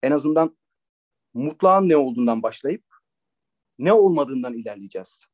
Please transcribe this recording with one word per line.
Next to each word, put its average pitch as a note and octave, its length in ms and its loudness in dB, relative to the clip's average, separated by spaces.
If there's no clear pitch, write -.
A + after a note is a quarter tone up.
En C3+ 80 0
azından D#3 480 0
mutlağın F#3 540 2
ne D#3+ 80 4
olduğundan A#2+ 460 0
başlayıp C#3 420 -6
ne E3 140 2
olmadığından C#3+ 640 2
ilerleyeceğiz. G2+ 800 -14